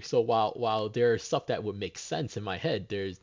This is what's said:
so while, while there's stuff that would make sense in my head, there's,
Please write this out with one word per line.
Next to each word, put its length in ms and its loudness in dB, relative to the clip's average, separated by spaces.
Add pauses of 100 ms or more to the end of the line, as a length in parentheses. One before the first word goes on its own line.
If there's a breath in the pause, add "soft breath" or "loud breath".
so 200 2
while, 340 4
while 340 0
there's 340 4
stuff 240 -2
that 160 -2
would 140 -4
make 200 -6
sense 400 -6
in 60 -4
my 140 -4
head, 320 -2
there's, 340 -4